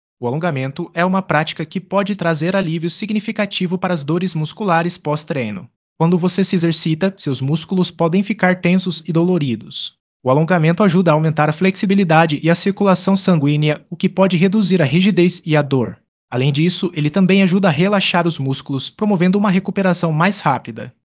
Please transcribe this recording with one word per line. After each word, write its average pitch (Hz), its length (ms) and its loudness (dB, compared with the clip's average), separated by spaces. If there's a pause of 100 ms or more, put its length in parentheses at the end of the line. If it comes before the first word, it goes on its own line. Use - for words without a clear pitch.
(200)
O 123 80 -4
alongamento 139 680 -4
é 170 120 0
uma 185 160 0
prática 156 440 -2
que - 140 -6
pode 196 360 -2
trazer 170 380 -2
alívio 170 360 -2
significativo 196 880 -4
para 180 160 -2
as 151 100 -4
dores 170 320 -2
musculares 170 600 -2
pós-treino. 131 680 -6 (300)
Quando 170 200 2
você 180 260 0
se 196 120 -2
exercita, 170 600 0
seus 131 240 -4
músculos 165 480 -2
podem 170 320 0
ficar 185 380 0
tensos 180 480 0
e 175 60 -4
doloridos. 160 800 -2 (300)
O 123 60 0
alongamento 165 540 2
ajuda 180 260 4
a 151 60 6
aumentar 156 340 2
a 151 40 0
flexibilidade 180 880 2
e 160 80 4
a - 20 6
circulação 190 640 2
sanguínea, 151 720 0
o 175 60 -10
que 185 120 0
pode 185 300 2
reduzir 185 420 2
a 156 60 2
rigidez 180 580 2
e 151 140 0
a 147 60 2
dor. 131 340 -2 (320)
Além 127 240 0
disso, 175 400 0
ele 147 160 -2
também 190 320 4
ajuda 190 280 2
a - 20 2
relaxar 180 560 0
os 160 100 -4
músculos, 135 540 -6
promovendo 196 480 0
uma 208 100 0
recuperação 185 600 0
mais 175 280 0
rápida. 120 540 -4 (260)